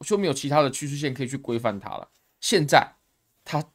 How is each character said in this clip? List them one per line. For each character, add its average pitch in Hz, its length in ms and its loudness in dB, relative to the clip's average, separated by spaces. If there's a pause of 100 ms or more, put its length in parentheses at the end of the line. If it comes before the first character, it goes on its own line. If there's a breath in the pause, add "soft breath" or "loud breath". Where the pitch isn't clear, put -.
就 208 120 0
没 196 80 0
有 147 80 2
其 135 160 -6
他 151 120 6
的 135 100 2
趋 - 160 -8
势 143 100 -6
线 139 160 -4
可 135 80 -8
以 123 60 -2
去 139 100 -6
规 120 220 -4
范 110 180 -2
它 98 120 -12
了。 - 200 -12 (300)
现 170 260 2
在 143 280 4 (500)
它 151 180 -4 (140)